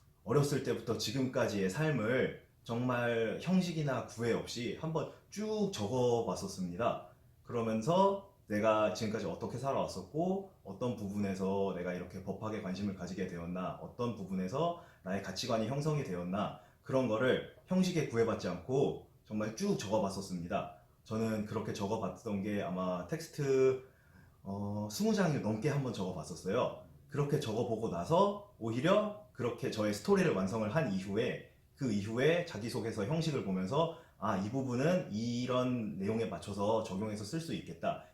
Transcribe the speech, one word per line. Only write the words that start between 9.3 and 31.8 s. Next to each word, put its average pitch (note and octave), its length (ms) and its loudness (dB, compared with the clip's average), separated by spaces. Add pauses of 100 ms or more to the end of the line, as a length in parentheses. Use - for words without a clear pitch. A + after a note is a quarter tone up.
살아왔었고 C3+ 920 -2 (120)
어떤 G#2+ 320 -4
부분에서 G2 800 0
내가 F2+ 160 -2
이렇게 F2+ 320 -8
법학에 G#2 380 -4
관심을 F#2 320 -2
가지게 F2+ 340 -4
되었나, F2 540 -4
어떤 A2 340 -4
부분에서 G2 640 -2 (200)
나의 G2 200 -2
가치관이 A2 460 -2
형성이 D3 360 0
되었나, F2+ 560 -4 (220)
그런 C3 260 2
거를 A2+ 460 2 (120)
형식에 F3+ 420 2
구애받지 G#2+ 400 2
않고 B2+ 580 0 (200)
정말 G#2+ 300 -2
쭉 G3 220 0
적어봤었습니다. F#2+ 960 -2 (280)
저는 A2 420 0
그렇게 G#2+ 280 -4
적어봤던 G2 680 -2
게 G2+ 200 0
아마 F2+ 460 -2
텍스트, C3+ 760 2 (580)
어, G2+ 480 -4
스무 G#3+ 240 2
장을 D#3+ 260 4
넘게 G#2+ 280 0
한번 C3 240 0
적어봤었어요. F#2 880 -2 (280)
그렇게 C#3+ 300 0
적어보고 A2 500 -2
나서 D#3+ 680 2
오히려 D#3 640 2 (100)
그렇게 A#2 380 -2
저의 G#2 240 0
스토리를 F#3 400 4
완성을 G#2 400 0
한 C#3 180 2
이후에 G#2 580 -2 (260)
그 B2+ 160 0